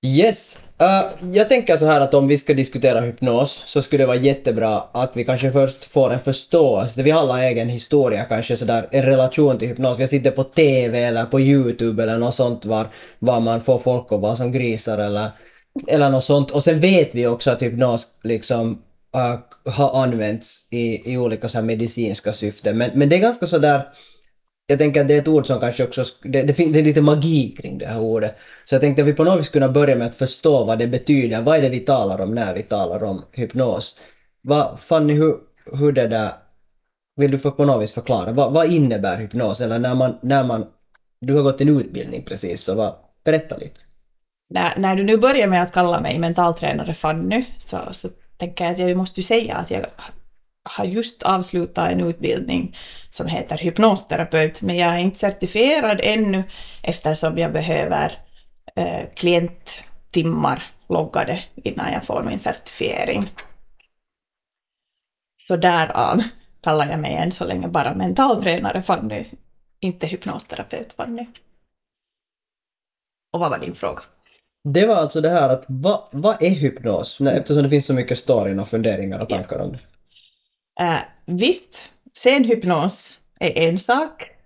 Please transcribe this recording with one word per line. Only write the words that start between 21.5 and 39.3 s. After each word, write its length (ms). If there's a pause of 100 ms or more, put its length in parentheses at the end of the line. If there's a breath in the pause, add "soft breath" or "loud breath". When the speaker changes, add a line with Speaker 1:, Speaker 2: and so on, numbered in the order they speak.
Speaker 1:
här 80
medicinska 680
syften. 440
Men, 160
men 160
det 60
är 40
ganska 260
sådär, 360 (840 soft breath)
jag 120
tänker 220
att 60
det 60
är 60
ett 80
ord 200
som 120
kanske 240
också 180
sk-, 300
det, 120
det 100
fin-, 200
det 60
är 40
lite 180
magi 560
kring 200
det 100
här 120
ordet. 380 (280 loud breath)
Så 100
jag 60
tänkte 200
att 60
vi 60
på 100
något 160
vis 100
kunna 200
börja 260
med 120
att 80
förstå 480
vad 160
det 80
betyder. 540
Vad 160
är 40
det 80
vi 100
talar 420
om 140
när 180
vi 80
talar 420
om 280
hypnos? 680 (420 soft breath)
Vad, 380
Fanny, 340
hur, 240 (360)
hur 180
det 160
där... 220 (840)
Vill 160
du 80
för, 120
på 140
något 180
vis 80
förklara? 400
Vad, 220
vad 180
innebär 460
hypnos? 440